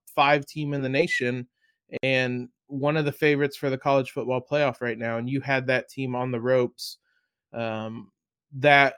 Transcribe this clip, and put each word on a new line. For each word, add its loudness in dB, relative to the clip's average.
five 4
team -6
in -4
the -2
nation -2
and 0
one -2
of 0
the -2
favorites 0
for -4
the -2
college 0
football -4
playoff -2
right -4
now, -4
and -6
you -4
had -2
that -2
team -6
on -4
the -4
ropes. -2
Um, -10
that 6